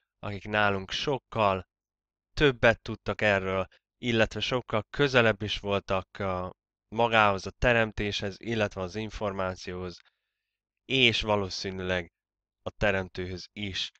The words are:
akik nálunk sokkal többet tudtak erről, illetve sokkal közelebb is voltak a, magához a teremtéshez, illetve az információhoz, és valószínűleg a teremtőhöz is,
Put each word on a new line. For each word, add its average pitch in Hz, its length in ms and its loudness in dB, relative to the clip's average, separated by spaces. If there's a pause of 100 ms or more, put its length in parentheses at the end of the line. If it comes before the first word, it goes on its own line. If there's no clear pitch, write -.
(180)
akik 101 300 -10
nálunk 101 420 0
sokkal 104 760 0 (640)
többet 127 500 4
tudtak - 380 -6
erről, 95 460 2 (320)
illetve 113 420 0
sokkal 117 500 -4
közelebb 123 520 2
is 104 160 -4
voltak 98 600 -4
a, 92 360 -4 (340)
magához 107 580 4
a 95 40 -6
teremtéshez, 110 880 0
illetve 104 420 -2
az 90 160 -6
információhoz, 92 1040 -6 (840)
és 123 360 4
valószínűleg 92 920 -2 (500)
a - 80 -8
teremtőhöz 92 840 -4
is, 101 480 -6